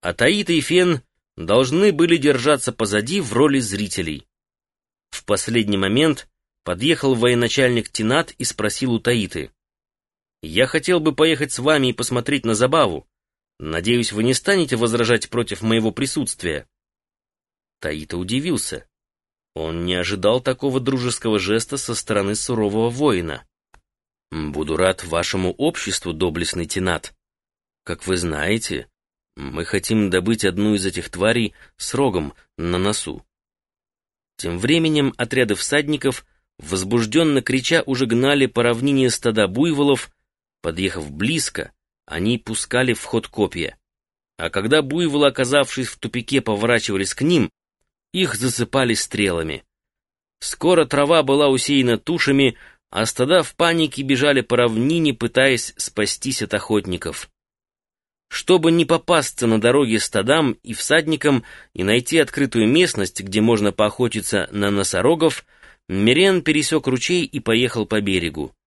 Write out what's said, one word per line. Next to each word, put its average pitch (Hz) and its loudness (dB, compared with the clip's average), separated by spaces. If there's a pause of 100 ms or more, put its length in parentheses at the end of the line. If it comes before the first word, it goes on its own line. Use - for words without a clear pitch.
А 87 -4
Таита 170 0
и 160 2
Фен 175 2 (340)
должны 131 2
были 170 4
держаться 135 2
позади 110 -2
в 117 -6
роли 139 4
зрителей. 98 -4 (840)
В - -14
последний 104 0
момент 127 2 (360)
подъехал 131 0
военачальник 120 2
Тинат 131 0
и 135 -8
спросил 113 -2
у 113 0
Таиты: 101 -2 (920)
«Я 85 2
хотел 170 0
бы 151 0
поехать 151 0
с - -8
вами 135 2
и 120 0
посмотреть 123 -2
на 113 2
забаву. 120 0 (520)
Надеюсь, 98 -2
вы 104 -2
не 127 2
станете 165 0
возражать 117 0
против 110 -6
моего 110 2
присутствия?» 92 -6 (1120)
Таита 78 -8
удивился. 117 -4 (680)
Он 82 -6
не 90 -4
ожидал 101 0
такого 135 -2
дружеского 120 -2
жеста 107 -2
со 123 -6
стороны 104 -2
сурового 110 -2
воина. 98 -2 (840)
«Буду 76 -4
рад 92 0
вашему 90 -2
обществу, 113 -4
доблестный 85 -2
Тинат. 92 -4 (680)
Как 85 -10
вы 92 0
знаете, 85 -4 (480)
мы 69 -8
хотим 104 0
добыть 92 0
одну 101 0
из 95 -2
этих 87 -6
тварей 110 0 (220)
с - -8
рогом 92 0 (220)
на 87 -2
носу». - -4 (1120)
Тем 85 -6
временем 151 0
отряды 120 0
всадников, 143 -2 (340)
возбужденно 113 0
крича, 131 0
уже 131 -2
гнали 131 2
по 120 -2
равнине 123 2
стада 110 0
буйволов. 143 2 (520)
Подъехав 85 -4
близко, 110 -4 (340)
они 101 -2
пускали 123 -2
в - -6
ход - -4
копья. 90 -4 (600)
А 85 -6
когда 113 2
буйволы, 147 0
оказавшись 131 0
в - -14
тупике, 123 -2
поворачивались 107 0
к - -4
ним, 151 2 (600)
их 180 -2
засыпали 123 0
стрелами. 82 -2 (800)
Скоро 165 2
трава 143 2
была 139 4
усеяна 131 2
тушами, 139 2 (340)
а 107 0
стада 147 2
в - -6
панике 165 0
бежали 135 2
по 120 0
равнине, 123 2
пытаясь 127 0
спастись - -4
от 104 -6
охотников. 92 -4 (1000)
Чтобы 170 2
не 170 4
попасться 160 0
на 110 4
дороге 120 2
стадам 127 0 (100)
и 117 -12
всадникам 147 0 (300)
и - -6
найти 123 2
открытую 127 2
местность, 139 0
где 98 2
можно 107 4
поохотиться 107 -2
на 101 0
носорогов, 113 0 (440)
Мириан 147 4
пересек 151 0
ручей 139 0
и - -8
поехал 113 0
по 107 0
берегу. 85 -2 (120)